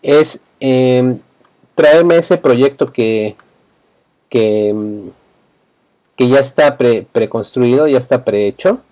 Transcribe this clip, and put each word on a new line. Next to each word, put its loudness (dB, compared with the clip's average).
es, 0
em, 0
traerme 4
ese 0
proyecto 0
que, -4
que, 0
em, -8
que 0
ya 4
está 0
pre-, 0
preconstruido, -2
ya 2
está -4
prehecho. -2